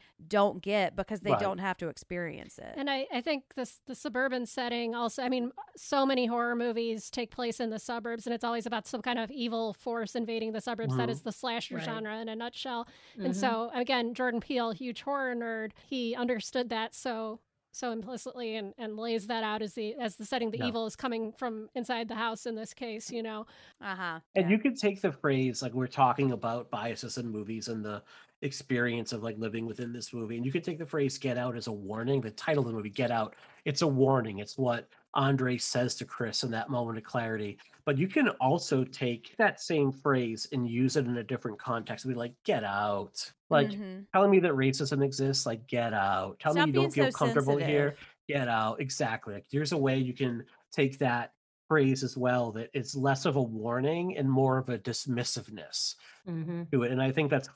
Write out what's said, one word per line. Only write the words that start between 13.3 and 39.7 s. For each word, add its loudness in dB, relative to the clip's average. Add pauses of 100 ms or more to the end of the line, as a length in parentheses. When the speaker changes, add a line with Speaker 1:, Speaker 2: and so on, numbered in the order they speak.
Speaker 4:
Mm-hmm. -2
Speaker 3:
so, 2
again, 0
Jordan 0
Peele, 0
huge -8
horror -2
nerd, -4 (120)
he -2
understood -2
that -4
so, -6 (340)
so -4
implicitly -6
and, -6
and -6
lays -2
that 0
out -2
as -4
the, -4
as -4
the -10
setting. 0
The -4
Speaker 2:
Yeah. 0
Speaker 3:
evil -2
is -6
coming -4
from -6
inside -2
the -6
house -2
in -4
this -8
case, -8
you -4
know? -6 (340)
Speaker 1:
Uh-huh. -6 (140)
Speaker 2:
And 6
Speaker 1:
Yeah. 4
Speaker 2:
you 6
can 2
take 0
the 2
phrase, 2
like, -4
we're 0
talking 4
about -4
biases -6
in -4
movies -6
and -4
the -6 (400)
experience 0
of, -4
like, -6
living -4
within -6
this -10
movie. -6
And -2
you -2
can 0
take -4
the -6
phrase, 0
"Get -2
Out," -2
as -8
a -4
warning. 0
The -4
title 2
of 0
the -4
movie, -4
"Get 0
Out." 0 (280)
It's 0
a 4
warning. 4
It's -12
what 0 (260)
Andre 4
says 0
to -8
Chris -4
in 0
that -4
moment -2
of -12
clarity. -4 (260)
But 2
you 4
can 4 (120)
also 4
take -4
that 2
same 2